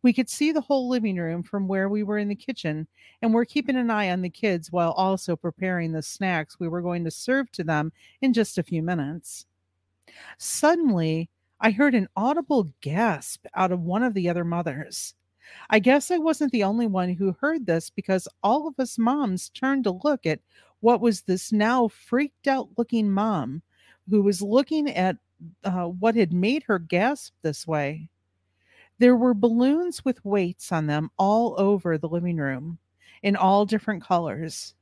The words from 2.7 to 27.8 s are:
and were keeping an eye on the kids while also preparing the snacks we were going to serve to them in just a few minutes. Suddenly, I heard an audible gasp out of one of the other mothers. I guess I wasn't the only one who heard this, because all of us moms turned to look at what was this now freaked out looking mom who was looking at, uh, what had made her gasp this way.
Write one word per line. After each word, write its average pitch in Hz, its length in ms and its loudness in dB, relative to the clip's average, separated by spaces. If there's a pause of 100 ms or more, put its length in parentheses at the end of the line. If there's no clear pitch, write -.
and 226 100 2
were 233 140 2
keeping 277 300 -2
an 240 140 0
eye 208 200 0
on 180 100 0
the 180 80 -2
kids 175 420 -2
while 170 220 2
also 190 440 0
preparing 170 560 -4
the 156 100 -4
snacks 170 580 -4
we 170 80 -4
were 175 140 -4
going 175 220 -2
to 160 60 -2
serve 262 420 -2
to 180 120 -8
them 156 260 0 (300)
in 262 140 2
just 220 240 0
a 175 40 -2
few 160 200 -4
minutes. 160 640 -6 (880)
Suddenly, 185 960 0 (320)
I 220 80 4
heard 247 240 2
an 202 200 0
audible 262 560 0 (120)
gasp 170 720 -4
out 185 180 0
of 180 80 -2
one 180 220 -2
of 254 100 0
the 185 160 -2
other 175 160 -2
mothers. 170 720 -6 (560)
I 214 80 6
guess 254 320 4
I 359 80 2
wasn't 311 340 0
the 214 120 2
only 226 220 0
one 185 280 0
who 185 260 -2
heard 294 240 -2
this, 165 240 0
because - 400 -2 (140)
all 285 260 2
of 285 100 -8
us 254 200 -4
moms 233 500 0
turned 269 360 -2
to 185 200 -2
look 285 220 0
at 156 140 -2 (400)
what 233 200 4
was 226 220 2
this 185 300 -2
now 226 360 2
freaked - 600 -4
out 269 280 0
looking 226 340 0
mom 185 520 -2 (480)
who 202 120 4
was 196 200 2
looking 277 480 0
at, 185 260 0 (480)
uh, 180 200 -2
what 180 320 0
had 175 180 4
made 214 300 2
her 202 140 0
gasp 185 600 -2
this - 260 -4
way. 156 440 -4 (880)